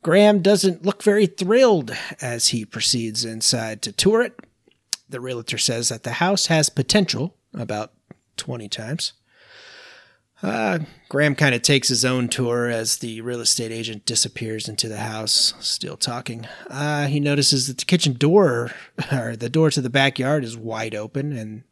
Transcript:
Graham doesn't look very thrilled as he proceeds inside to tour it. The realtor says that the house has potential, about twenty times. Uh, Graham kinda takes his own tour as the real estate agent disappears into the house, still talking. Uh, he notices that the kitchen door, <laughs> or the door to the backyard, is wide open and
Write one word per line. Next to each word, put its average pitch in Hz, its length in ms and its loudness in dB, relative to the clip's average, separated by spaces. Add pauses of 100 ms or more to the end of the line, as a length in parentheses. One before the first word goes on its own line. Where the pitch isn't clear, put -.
Graham 202 380 6
doesn't 185 440 2
look - 180 -2
very 208 240 4
thrilled 190 680 4 (260)
as 120 280 -2
he 113 160 -2
proceeds 113 600 -2
inside 113 580 -2
to 208 100 -8
tour 220 300 4
it. 240 160 -4 (720)
The 135 120 -10
realtor 123 380 -6
says 117 320 0
that 113 140 -10
the 120 100 -6
house 190 320 0
has 156 240 2
potential, - 640 0 (180)
about 107 380 -8 (460)
twenty 120 300 -10
times. 117 440 -6 (1300)
Uh, 196 380 -2 (300)
Graham 143 260 2
kinda 131 240 4
takes 135 280 2
his 120 160 0
own 127 240 0
tour 120 400 0
as 113 280 -2
the 113 240 -8
real 120 200 -8
estate 113 300 0
agent 113 360 -8
disappears 110 600 -4
into 110 200 -4
the 107 80 -8
house, 110 640 0
still - 380 -6
talking. 117 500 -6 (200)
Uh, 147 380 -2
he 143 140 0
notices 143 480 2
that 127 100 -8
the - 60 -6
kitchen 160 300 2
door, 139 580 4 (200)
<laughs> - 200 -4
or 117 240 -4
the 117 140 -6
door 156 200 4
to 143 120 0
the 123 80 -2
backyard, 135 540 2
is 113 120 -10
wide 113 400 -6
open 135 360 -6
and 110 400 -10